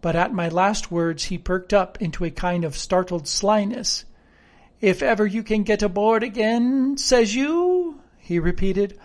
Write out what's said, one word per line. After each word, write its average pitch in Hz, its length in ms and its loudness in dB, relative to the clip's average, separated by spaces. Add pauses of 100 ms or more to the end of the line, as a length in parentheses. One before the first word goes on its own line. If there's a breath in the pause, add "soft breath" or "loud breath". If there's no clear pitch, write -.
But 165 160 -2
at 175 160 2
my 175 160 -2
last 185 420 0
words 165 340 -2
he 180 140 -4
perked 180 340 -4
up 190 280 0
into 160 240 -4
a 170 60 -2
kind 175 340 -2
of 151 120 -4
startled 180 520 -2
slyness. 214 760 -2 (760 soft breath)
If 185 220 2
ever 214 240 2
you 208 160 -2
can 214 200 0
get 208 200 0
aboard 208 400 2
again, 247 760 0
says 233 400 2
you? 339 640 0 (180)
he 175 200 -4
repeated. 190 680 0